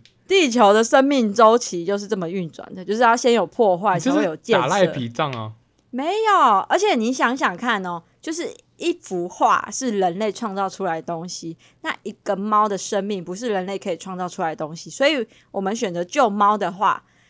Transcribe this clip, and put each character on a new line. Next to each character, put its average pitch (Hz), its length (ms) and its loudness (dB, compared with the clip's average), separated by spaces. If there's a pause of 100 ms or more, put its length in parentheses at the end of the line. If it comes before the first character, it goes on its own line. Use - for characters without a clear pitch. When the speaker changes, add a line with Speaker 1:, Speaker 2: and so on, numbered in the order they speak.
(280)
Speaker 1:
地 359 220 4
球 214 240 6
的 220 100 6
生 269 220 6
命 240 280 2
周 226 240 6
期 175 280 -4
就 202 120 -2
是 202 100 -8
这 208 100 -4
么 175 100 -6
运 175 220 -6
转 - 240 -18
的， 185 100 -14
就 196 120 -2
是 233 60 2
要 233 140 6
先 247 160 2
有 214 140 4
破 196 320 2
坏， 196 180 0
Speaker 2:
你 156 40 0
这 247 100 0
是 285 60 2
Speaker 1:
才 302 60 2
会 202 40 2
有 160 120 -2
建 - 220 2
设。 127 80 2
Speaker 2:
打 - 0 -
赖 180 200 4
皮 127 200 -4
仗 135 240 -4
啊。 110 220 -8 (380)
Speaker 1:
没 262 140 -6
有， 415 280 0 (360)
而 - 100 2
且 392 160 2
你 233 160 0
想 254 240 0
想 240 200 -2
看 208 300 -4
哦， 175 160 -8 (200)
就 320 100 -8
是 311 180 -6 (280)
一 339 160 -2
幅 180 340 -6
画 214 420 0
是 214 300 -4
人 180 180 0
类 214 140 -4
创 196 240 -8
造 196 140 -4
出 190 160 -8
来 165 160 -4
的 - 0 -
东 170 260 -8
西， 165 300 -12 (240)
那 311 120 -8 (100)
一 220 200 -10
个 202 100 -2
猫 208 360 0
的 196 80 -4
生 196 260 -4
命 202 180 -6
不 175 140 -10
是 240 140 -6
人 185 160 -2
类 196 120 -8
可 190 140 -6
以 160 60 -4
创 185 200 -12
造 180 80 -6
出 180 160 -8
来 165 100 -2
的 151 40 -8
东 156 180 -8
西， 165 160 -16
所 262 160 -2
以 277 220 0 (240)
我 196 80 -6
们 190 160 -4
选 220 180 -4
择 175 80 -4
救 226 280 2
猫 202 280 2
的 190 140 -4
话， 185 320 -2 (260)